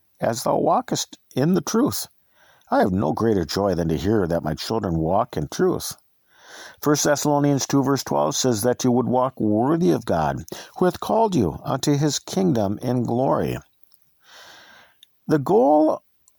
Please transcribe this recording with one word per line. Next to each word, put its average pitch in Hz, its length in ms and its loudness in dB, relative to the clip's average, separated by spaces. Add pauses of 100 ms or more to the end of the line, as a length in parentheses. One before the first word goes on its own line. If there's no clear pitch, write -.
(200)
as 113 220 -2
thou - 140 0
walkest - 600 -2 (180)
in 151 200 2
the 175 60 2
truth. - 460 -2 (640)
I 262 100 2
have 110 120 2
no 113 200 0
greater 104 320 2
joy 95 300 0
than 82 140 0
to 80 80 0
hear 95 300 0
that 80 180 -2
my 78 100 -2
children 98 440 -4
walk 92 380 -2
in 76 120 -4
truth." - 480 -2 (840)
First 147 220 2
Thessalonians 143 640 2
two 139 160 2
verse 131 220 0
twelve 147 320 0
says, 117 260 0
"That 123 220 0
you 127 80 4
would 120 160 2
walk 127 320 -2
worthy 135 520 2
of 131 120 -2
God, 76 400 -2 (320)
who - 80 0
hath 180 160 0
called 214 340 0
you 85 300 0
unto 131 320 0
his 143 220 0
kingdom 117 640 -2
and 123 240 -2
glory." 117 520 -2 (1700)
The 151 120 2
goal 269 640 4 (360)